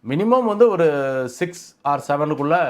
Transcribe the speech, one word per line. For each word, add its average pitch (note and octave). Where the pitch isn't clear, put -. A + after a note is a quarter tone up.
மினிமம் A3
வந்து G#3+
ஒரு F3
சிக்ஸ் F3
or C#3+
செவனுக்குள்ள D3